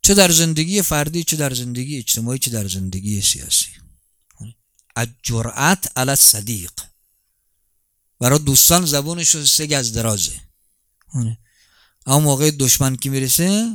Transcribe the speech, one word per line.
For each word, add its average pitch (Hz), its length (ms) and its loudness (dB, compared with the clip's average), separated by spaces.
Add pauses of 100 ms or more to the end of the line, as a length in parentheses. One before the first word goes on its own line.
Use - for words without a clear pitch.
چه 202 120 4
در 185 180 6
زندگی 165 500 0
فردی، 156 420 -2
چه 160 120 -4
در 143 180 -2
زندگی 123 440 -6
اجتماعی، 117 400 -4
چه 127 120 -4
در 110 180 -4
زندگی 95 540 -4
سیاسی. - 480 -2 (680)
آره. 110 140 -16 (420)
الجرأت 117 1000 -2
علی 131 120 0
الصدیق، 107 640 2 (1500)
برای 127 180 4
دوستان 151 480 4
زبونش 151 480 0
رو 147 120 -2
سه 156 200 2
گز 135 260 -2
درازه. 110 480 -2 (720)
آره. 113 240 -4 (680)
اما 139 140 4
موقع 151 300 2
دشمن 135 460 0
که 135 140 -6
میرسه 170 640 0